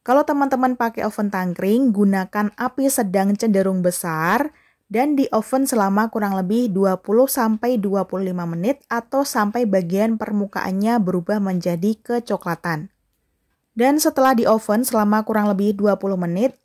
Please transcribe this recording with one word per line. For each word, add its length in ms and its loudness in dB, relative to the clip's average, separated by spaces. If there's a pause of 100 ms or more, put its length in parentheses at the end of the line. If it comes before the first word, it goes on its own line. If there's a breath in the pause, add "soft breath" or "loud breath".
Kalau 240 2
teman-teman 480 0
pakai 320 -4
oven 240 -2
tangkring, 640 0
gunakan 640 0
api 320 -2
sedang 480 0
cenderung 480 2
besar 640 0 (400 soft breath)
dan 240 0
di 200 2
oven 360 0
selama 440 2
kurang 200 -2
lebih 360 0
dua 320 0
puluh 280 4
sampai 520 0
dua 240 0
puluh 240 -4
lima 160 -6
menit 400 -4
atau 360 -4
sampai 440 0
bagian 560 0
permukaannya 800 -2
berubah 400 -2
menjadi 560 -2
kecoklatan. 920 -6 (880)
Dan 240 4
setelah 320 2
di 160 2
oven 320 2
selama 440 0
kurang 240 0
lebih 280 0
dua 240 2
puluh 160 -2
menit, 480 -2